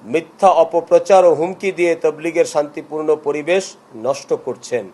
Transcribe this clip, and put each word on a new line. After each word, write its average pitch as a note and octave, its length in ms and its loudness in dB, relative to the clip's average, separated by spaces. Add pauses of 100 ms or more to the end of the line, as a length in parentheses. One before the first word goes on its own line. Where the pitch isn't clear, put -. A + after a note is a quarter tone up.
মিথ্যা D#3+ 460 0
অপপ্রচার E3+ 760 2
ও E3+ 80 6
হুমকি F3+ 380 -4
দিয়ে E3+ 240 0
তাবলিগের D#3 580 -2
শান্তিপূর্ণ D3+ 640 -4
পরিবেশ D3+ 480 -2 (320)
নষ্ট B2 380 -6
করছেন। A#2+ 500 -6 (100)